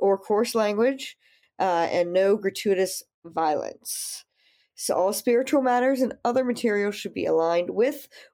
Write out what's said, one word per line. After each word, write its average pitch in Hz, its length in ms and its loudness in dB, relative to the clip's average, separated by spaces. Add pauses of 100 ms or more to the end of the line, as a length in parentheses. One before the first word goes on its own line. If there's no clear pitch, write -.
or 196 180 2
coarse 226 380 0
language, 220 600 0 (440)
uh, 175 300 2
and 175 220 0
no 196 240 4
gratuitous 190 680 -2 (200)
violence. - 1000 -6 (500)
So - 220 -4
all 190 160 2
spiritual 247 500 2
matters 254 400 2
and 226 120 -2 (100)
other 247 200 2
materials 208 520 0
should - 180 -10
be 175 120 -4
aligned 165 440 2
with 254 380 -2 (260)